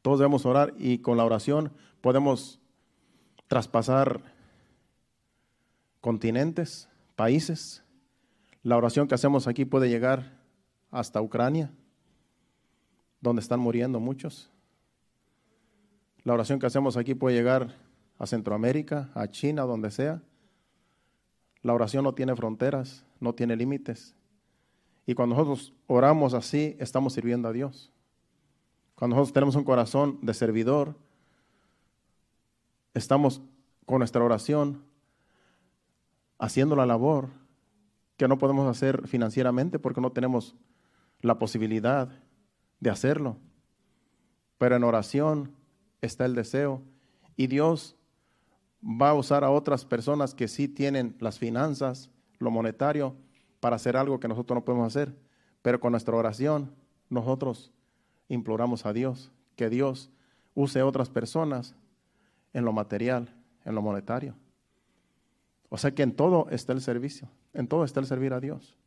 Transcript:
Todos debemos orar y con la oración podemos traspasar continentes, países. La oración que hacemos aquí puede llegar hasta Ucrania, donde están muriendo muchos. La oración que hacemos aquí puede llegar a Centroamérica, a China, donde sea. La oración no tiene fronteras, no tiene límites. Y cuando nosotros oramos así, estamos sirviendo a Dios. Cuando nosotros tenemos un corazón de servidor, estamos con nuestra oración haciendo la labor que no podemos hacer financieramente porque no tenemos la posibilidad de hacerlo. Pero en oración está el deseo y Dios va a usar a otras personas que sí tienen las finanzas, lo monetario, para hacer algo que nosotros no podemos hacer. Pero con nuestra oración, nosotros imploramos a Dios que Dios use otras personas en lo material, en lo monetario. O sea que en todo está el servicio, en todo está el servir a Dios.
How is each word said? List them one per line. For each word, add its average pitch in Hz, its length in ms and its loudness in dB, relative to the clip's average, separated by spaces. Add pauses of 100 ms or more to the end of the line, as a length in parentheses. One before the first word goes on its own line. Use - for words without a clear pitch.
Todos 135 180 2
debemos 139 260 4
orar 143 320 4
y 123 220 0
con 120 180 0
la 117 80 4
oración 143 480 0 (260)
podemos 135 640 0 (840)
traspasar 127 760 0 (1800)
continentes, 123 880 -2 (300)
países. 151 680 0 (800)
La 120 160 4
oración 120 320 2
que 131 60 4
hacemos 139 320 2
aquí 127 180 -2
puede 131 240 2
llegar 131 500 0 (520)
hasta 113 300 -4
Ucrania, 131 520 -2 (1500)
donde 120 220 0
están 123 180 -2
muriendo 120 400 0
muchos. 131 500 -8 (1700)
La 123 100 0
oración 120 240 0
que 127 100 -2
hacemos 135 280 0
aquí 123 200 -2
puede 127 200 0
llegar 123 400 2 (420)
a - 100 -8
Centroamérica, 127 840 -2
a 107 140 -6
China, 147 360 -4
donde 110 280 -4
sea. 151 300 -4 (1400)
La 120 100 2
oración 120 320 0
no 131 80 0
tiene 131 200 -2
fronteras, 123 720 -4 (140)
no 117 160 -2
tiene 117 220 -2
límites. 131 580 -6 (880)
Y 123 100 -2
cuando 120 200 0
nosotros 143 380 0 (140)
oramos 131 460 6
así, 147 460 -2
estamos 131 320 -2
sirviendo 120 380 -2
a - 20 -4
Dios. 135 400 -8 (1040)
Cuando 120 220 0
nosotros 143 160 2
tenemos 139 240 4
un 139 80 0
corazón 135 560 2
de 110 120 -2
servidor, 123 640 0 (2000)
estamos 135 480 2 (440)
con 127 140 2
nuestra 120 240 2
oración 143 600 0 (1600)
haciendo 139 380 2
la 127 80 6
labor 131 440 2 (880)
que 131 140 4
no 135 80 6
podemos 139 300 4
hacer 135 400 0
financieramente 127 720 0
porque 147 220 -4
no 127 140 0
tenemos 123 420 -2 (640)
la 117 180 2
posibilidad 113 680 0 (720)
de 120 100 0
hacerlo. 131 460 -2 (1200)
Pero 123 200 4
en 120 80 2
oración 139 680 0 (500)
está 120 240 -4
el 127 100 0
deseo 135 460 -2 (540)
y 131 120 0
Dios 147 500 0 (840)
va 120 280 2
a 151 60 6
usar 143 280 2
a 135 60 2
otras 143 340 2
personas 131 500 -2
que 120 140 -4
sí 139 220 -4
tienen 139 500 -2
las 113 200 -6
finanzas, 131 720 -4 (300)
lo 120 120 -2
monetario, 131 640 -2 (440)
para 120 180 0
hacer 120 180 -2
algo 135 240 0
que 117 80 -6
nosotros 120 300 -2
no 117 80 -4
podemos 120 220 0
hacer. 139 280 -4 (460)
Pero 120 180 0
con 120 120 0
nuestra 117 260 -2
oración, 131 580 -2 (340)
nosotros 127 600 -4 (560)
imploramos 117 580 -2
a 104 60 -2
Dios 127 400 -4 (240)
que 117 140 -2
Dios 131 400 -4 (440)
use 135 300 0
otras 135 260 0
personas 127 640 -6 (800)
en 120 120 -2
lo 110 60 0
material, 113 640 -2 (320)
en 113 100 -6
lo 107 60 -2
monetario. 110 540 -6 (1300)
O 110 80 -8
sea 139 160 0
que 147 100 0
en 120 120 0
todo 165 340 4
está 123 240 -4
el 131 80 -4
servicio, 131 480 -6 (240)
en 120 140 -6
todo 160 160 0
está 135 160 -2
el 135 60 -2
servir 131 280 -4
a 127 60 -4
Dios. - 480 -12